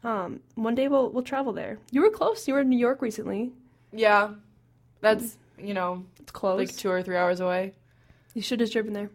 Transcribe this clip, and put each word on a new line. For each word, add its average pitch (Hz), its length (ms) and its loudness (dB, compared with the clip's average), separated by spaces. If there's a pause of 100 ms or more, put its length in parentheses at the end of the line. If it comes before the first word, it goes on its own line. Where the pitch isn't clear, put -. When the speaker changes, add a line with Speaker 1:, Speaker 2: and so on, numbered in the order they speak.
Speaker 1:
Yeah. 220 220 -4
Speaker 2:
um, - 160 -12 (140)
one 226 200 0
day 269 140 2
we'll, 269 200 4
we'll 247 140 -4
travel 269 300 -4
there. - 240 -8 (120)
You 269 120 2
were 415 80 6
close. 427 400 -2
You 269 60 2
were 277 60 4
in 269 80 2
New 254 100 4
York 247 220 0
recently. 214 520 -4 (400)
Speaker 1:
Yeah. 208 380 4 (680)
That's, 220 380 2 (200)
you 202 160 -8
know, 180 300 -4 (160)
Speaker 2:
It's - 120 -20
close. 190 260 0
Speaker 1:
like, 190 180 -2
two - 140 -4
or 185 120 2
three 180 140 -4
hours 180 240 2
away. 185 360 -2 (580)
Speaker 2:
You 226 80 -6
should 226 180 -2
have 220 120 2
driven 214 200 -2
there. 208 240 -8